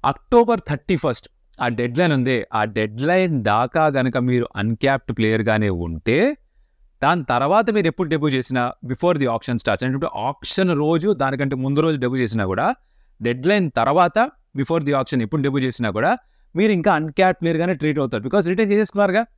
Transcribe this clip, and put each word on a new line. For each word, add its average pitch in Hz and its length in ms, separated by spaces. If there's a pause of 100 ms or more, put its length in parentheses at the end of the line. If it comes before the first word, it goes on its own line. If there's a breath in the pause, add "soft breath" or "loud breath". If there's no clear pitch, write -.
October 233 520 (120)
thirty-first 147 560 (340)
ఆ 123 80 (120)
డెడ్‌లైన్ 131 380
ఉంది, 127 200 (220)
ఆ - 20 (160)
డెడ్‌లైన్ 147 580 (140)
దాకా 123 360 (120)
గనక 127 200 (120)
మీరు 123 180 (140)
అన్‌క్యాప్డ్ 123 580
ప్లేయర్గానే 110 520 (160)
ఉంటే 82 300 (880)
దాని 156 300
తర్వాత 156 340 (100)
మీరు 170 160
ఎప్పుడు 175 200
డెబ్యూ 151 240
చేసినా 127 260 (300)
before 175 300
the 127 120
auction 117 280
starts, 104 220
అంటే 131 140
ఇప్పుడు 127 140 (160)
ఆక్షన్ 180 440 (100)
రోజు 165 280 (120)
దానికంటే 135 420
ముందు 143 220
రోజు 151 180
డెబ్యూ 127 200
చేసినా 107 280
కూడా, 117 140 (540)
డెడ్‌లైన్ 139 460 (140)
తర్వాత 170 360 (440)
before 165 260
the 143 140
auction 127 260
ఎప్పుడు 147 200
డెబ్యూ 135 220
చేసినా 117 300
కూడా 156 140 (420)
మీరు 208 240
ఇంకా 180 220
అన్‌క్యాప్డ్ 175 420
ప్లేయర్గానే 165 400
ట్రీట్ 151 220
అవుతారు, 110 240
because 185 240
రిటైన్ 202 220
చేసేసుకున్నారుగా 202 500 (140)